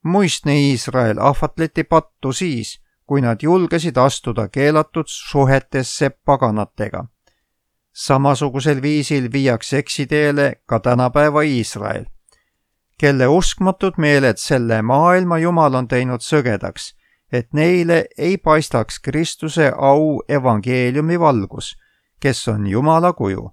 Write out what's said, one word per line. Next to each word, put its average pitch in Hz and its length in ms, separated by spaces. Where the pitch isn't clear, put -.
Muistne 165 540
Iisrael 127 640
ahvatleti 156 640
pattu - 480
siis, 135 480
kui 143 140
nad 117 220
julgesid 165 540
astuda 123 520
keelatud 151 580
suhetesse 135 1040
paganatega. 107 960
Samasugusel 139 880
viisil 143 500
viiakse 135 460
eksiteele 147 760
ka 113 140
tänapäeva 143 600
Iisrael, 117 640
kelle 139 280
uskmatud 185 760
meeled 139 400
selle 113 420
maailma 170 560
Jumal 160 360
on 127 140
teinud 127 360
sõgedaks, 117 680
et 120 180
neile 170 520
ei 180 200
paistaks 156 640
Kristuse 156 720
au 143 520
evangeeliumi 127 920
valgus, 127 540
kes 127 280
on 104 180
Jumala 160 460
kuju. 104 400